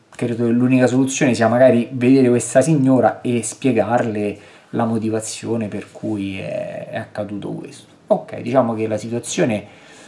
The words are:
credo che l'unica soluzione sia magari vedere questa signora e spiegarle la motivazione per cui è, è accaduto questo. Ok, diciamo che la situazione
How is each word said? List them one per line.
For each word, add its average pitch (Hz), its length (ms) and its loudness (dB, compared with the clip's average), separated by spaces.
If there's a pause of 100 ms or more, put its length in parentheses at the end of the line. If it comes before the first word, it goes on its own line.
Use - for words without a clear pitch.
(100)
credo 120 340 -4
che 117 60 2
l'unica 127 360 4
soluzione 131 480 2
sia 110 140 2
magari 120 440 4
vedere 127 360 4
questa 120 320 2
signora 131 640 2
e 120 200 -2
spiegarle 110 960 -2 (320)
la 117 140 -2
motivazione 110 840 -4
per 98 240 -10
cui 98 460 -6
è, - 520 -10
è - 80 -10
accaduto 104 520 -10
questo. - 440 -14 (140)
Ok, - 320 -2
diciamo 120 340 0
che 110 120 -4
la 107 120 -2
situazione 117 640 -4 (440)